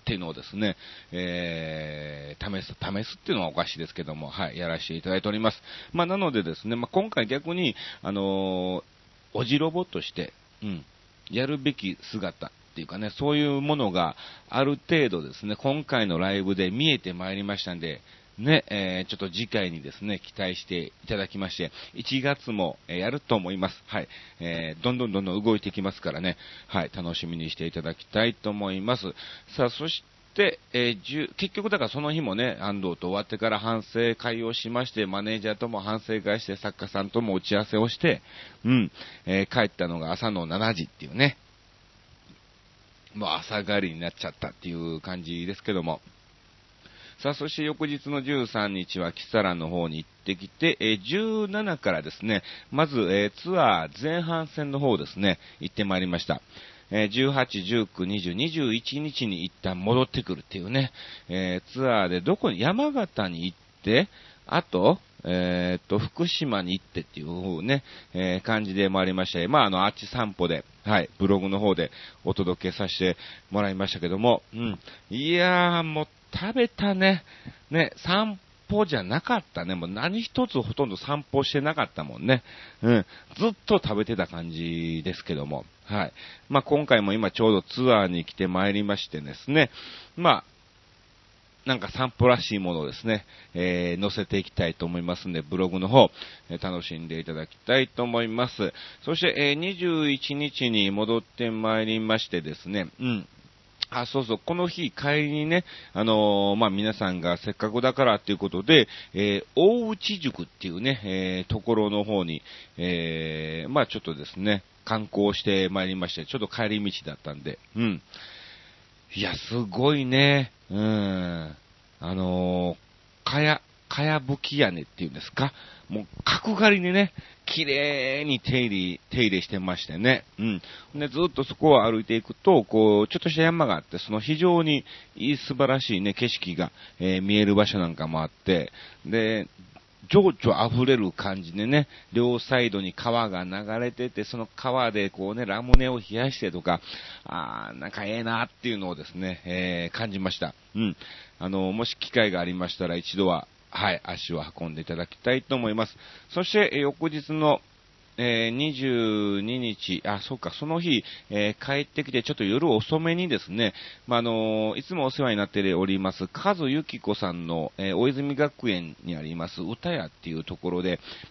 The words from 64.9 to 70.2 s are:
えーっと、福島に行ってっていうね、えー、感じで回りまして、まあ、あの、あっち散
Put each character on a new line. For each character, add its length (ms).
え 540
ー 40
っ 60
と、 100
福 300
島 320
に 140
行 80
っ 20
て 160
っ 40
て 160
い 20
う 400
ね、 200
え 300
ー、 40
感 200
じ 80
で 160
回 160
り 80
ま 100
し 80
て、 160
ま 120
あ、 40
あ 60
の、 160
あ 20
っ 60
ち 120
散 280